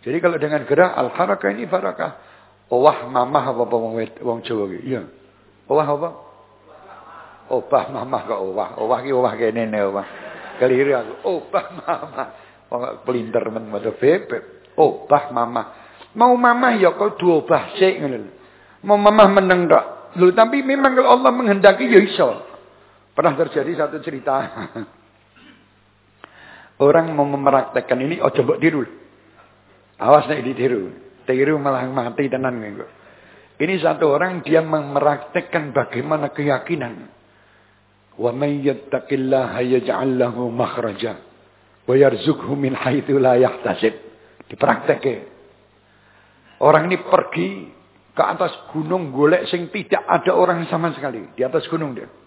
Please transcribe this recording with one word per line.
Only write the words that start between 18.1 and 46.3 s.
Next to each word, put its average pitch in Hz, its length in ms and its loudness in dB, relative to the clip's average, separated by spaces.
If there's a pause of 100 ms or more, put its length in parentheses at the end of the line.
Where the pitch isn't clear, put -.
lho. 98 100 -16 (540)
Mau 208 120 4
mamah 208 360 8
meneng 185 360 4
tok. 156 160 6 (320)
Lho, 180 160 8
tapi 233 320 4
memang 269 320 2
kalau 262 120 4 (100)
Allah 262 140 4
menghendaki 202 560 4
ya 196 120 8
iso. 139 520 -2 (600)
Pernah 147 240 2
terjadi 151 480 -2
satu 147 160 -8
cerita. 139 360 -6
<laughs> - 680 -10 (1800)
Orang 160 320 4
mau 143 160 0
mempraktekkan 135 720 0
ini, 156 160 -4
ojo - 240 -2
mbok 143 160 0
tiru. 156 240 0 (1200)
Awas 143 240 6
nek 147 160 -4
ditiru. 120 480 -2 (400)
Tiru 139 320 2
malah 135 260 -2
mati 127 400 -4
tenan 131 300 -2
engko. 107 320 -12 (720)
Ini 185 160 -2
satu 156 320 2
orang, 175 320 0
dia 160 240 2
mempraktekkan 147 1080 -2
bagaimana 143 600 -4
keyakinan. 139 800 -6 (1040)
"Wa 117 160 -2
may 143 320 -2
yattaqillaha 131 960 -2
yaj'al 127 560 0
lahu 123 320 -2
makhraja 113 720 -6 (640)
wa 123 80 2
yarzuqhu 135 640 2
min 135 160 -2
haitsu 135 480 0
la 127 160 6
yahtasib." 160 560 0 (560)
Diprakteke. - 800 -2 (1300)